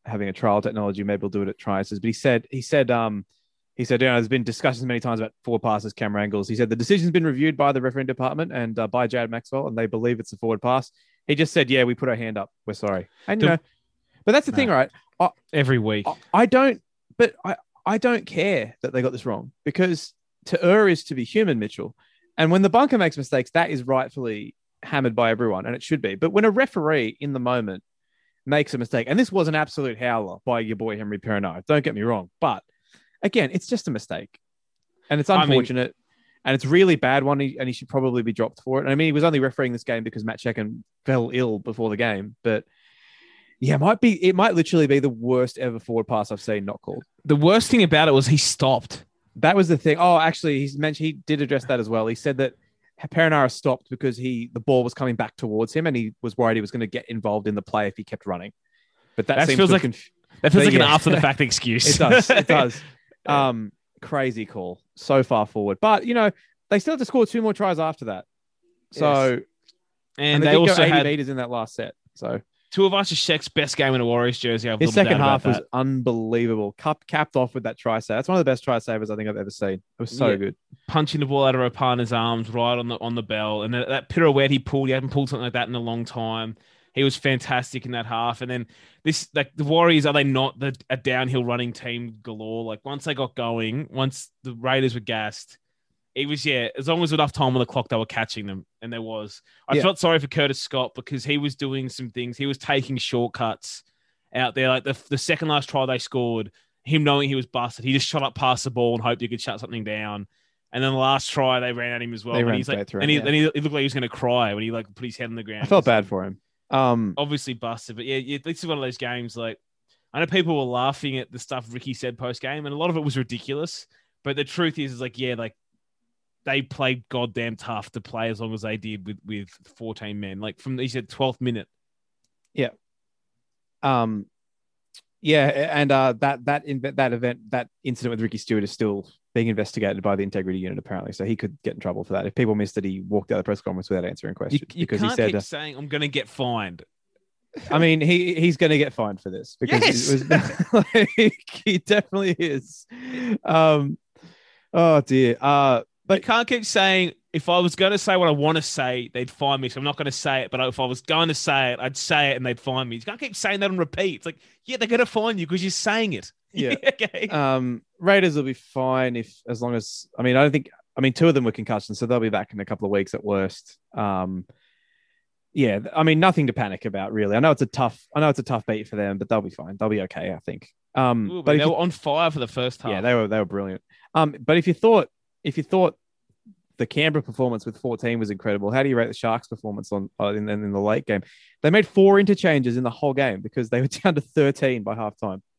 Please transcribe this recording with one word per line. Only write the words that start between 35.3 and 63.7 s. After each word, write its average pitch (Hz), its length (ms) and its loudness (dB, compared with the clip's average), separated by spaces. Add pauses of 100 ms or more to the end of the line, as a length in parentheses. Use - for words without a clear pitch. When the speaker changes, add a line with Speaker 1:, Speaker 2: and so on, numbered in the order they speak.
Speaker 2:
mean 156 80 6
Speaker 1:
unfortunate, 127 520 2 (480)
and 135 120 2
it's 131 100 -4
a 135 40 -2
really 175 280 6
bad 135 260 2
one, 139 160 0
and 135 300 -4
he 123 40 -4
should - 140 -14
probably 131 340 0
be 113 120 -4
dropped - 280 -4
for 131 180 -2
it. 139 40 -2
And 135 80 0
I 139 40 2
mean, 156 100 2
he 156 80 2
was 147 100 2
only 156 160 4
refereeing 131 320 0
this 120 140 -8
game 117 180 -4
because 110 220 -8
Matt 110 140 -8
Checkin 113 440 -6 (220)
fell 123 280 2
ill 123 240 0
before 113 320 -4
the 104 80 -2
game, 107 460 -4
but 110 220 0 (920)
yeah, 143 160 2
it 143 40 0
might 202 220 2
be, 202 220 4
it 185 120 4
might 196 180 4
literally 165 340 4
be 139 120 4
the 139 100 2
worst 123 480 0
ever 117 220 -4
forward 113 280 -4
pass 107 240 -2
I've 104 100 -8
seen 104 240 -4
not 101 160 -8
called. - 220 -10 (200)
Speaker 2:
The 147 140 4
worst 185 340 4
thing 233 120 6
about 156 260 6
it - 20 6
was 135 160 6
he 147 100 6
stopped. - 680 -2 (320)
Speaker 1:
That 156 180 4
was 190 140 6
the 165 80 4
thing. 151 200 2
Oh, 175 220 6
actually, 160 400 0
he's 139 180 -4
mentioned, 156 280 -2
he 160 80 -2
did 147 280 -2
address 135 240 -2
that 127 140 0
as 107 100 -4
well. 113 180 0
He 117 80 -2
said 139 220 -4
that 131 160 -2 (580)
Perenara 156 400 4
stopped - 380 -4
because 127 280 -4
he, 120 360 -6
the 117 60 -8
ball 127 240 4
was 120 100 -4
coming 127 220 -2
back 110 220 -4
towards 110 360 -2
him, 160 140 -2
and 143 80 0
he 110 260 -4
was 113 160 -6
worried 113 200 4
he 110 40 0
was 101 100 -8
gonna 117 160 -4
get - 220 -10
involved 107 380 -2
in 104 80 0
the 101 60 -2
play 107 260 -2
if 98 100 -6
he 107 60 -12
kept - 220 -12
running. 95 260 -8 (640)
But 110 120 -2
that 139 100 2
Speaker 2:
That 139 100 6
Speaker 1:
seems 135 100 4
Speaker 2:
feels 190 120 8
Speaker 1:
to 185 40 6
Speaker 2:
like, 190 100 6
Speaker 1:
conf- - 280 -6 (300)
Speaker 2:
that 151 100 4
feels 143 140 10
Speaker 1:
but - 0 -
Speaker 2:
like 143 80 8
Speaker 1:
yeah. 135 120 8
Speaker 2:
an 143 60 6
after 156 180 6
the - 120 6
fact 135 200 2
excuse. 120 460 0
Speaker 1:
<laughs> 147 80 6
It - 40 4
does. 196 300 8
It 240 180 4
does. 139 400 4
Speaker 2:
<laughs> - 40 -20 (360)
Yeah. 143 200 4
Speaker 1:
Um, 110 240 -4 (320)